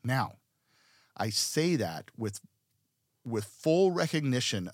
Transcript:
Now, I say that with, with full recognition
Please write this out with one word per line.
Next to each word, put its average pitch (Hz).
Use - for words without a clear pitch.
Now, 123
I 107
say 160
that 85
with, 107
with 113
full 180
recognition 135